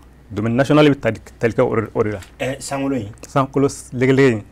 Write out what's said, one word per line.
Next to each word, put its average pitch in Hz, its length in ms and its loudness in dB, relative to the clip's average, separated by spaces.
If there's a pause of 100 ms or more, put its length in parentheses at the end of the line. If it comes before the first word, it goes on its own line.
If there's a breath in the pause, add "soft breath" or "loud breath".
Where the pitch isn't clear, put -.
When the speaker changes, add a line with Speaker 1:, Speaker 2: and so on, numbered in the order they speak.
(320)
Speaker 1:
Domaine 110 240 -2
national 147 340 4
bɛ 135 100 4
tali, 110 200 -4 (200)
tali 117 140 0
kɛ 131 80 2
o 120 140 0
de, 110 180 -2
o 123 100 0
de 107 80 -2
la. 101 80 -8 (200)
Speaker 2:
Ɛ, 131 200 -6
sankolo 139 360 -6
in? 104 120 -6 (200)
Speaker 1:
Sankolo 135 420 0
s-, - 240 -14
legelege 131 380 4
in, 110 60 0
nin 104 140 -10